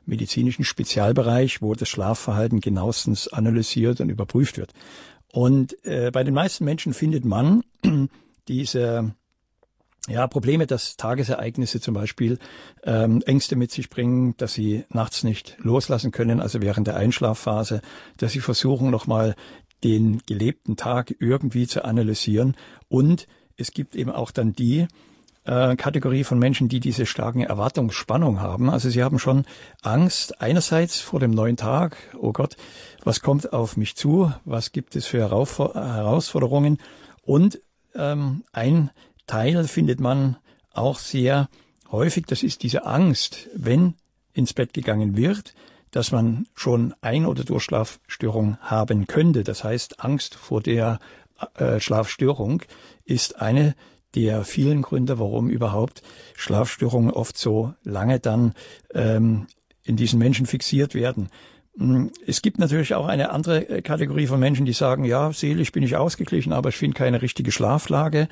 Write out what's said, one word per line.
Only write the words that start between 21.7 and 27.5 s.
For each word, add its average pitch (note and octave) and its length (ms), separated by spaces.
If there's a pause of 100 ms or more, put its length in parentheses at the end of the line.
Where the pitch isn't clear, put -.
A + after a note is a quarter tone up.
analysieren. A2+ 720 (320)
Und D3 380 (300)
es - 160
gibt - 240
eben B2+ 140
auch A#2+ 200
dann A2+ 220
die, C3 340 (580)
äh, B2+ 320
Kategorie C3+ 480
von B2 140
Menschen, B2+ 300
die B2 120
diese A#2+ 260
starken A#2+ 360
Erwartungsspannung A2+ 1000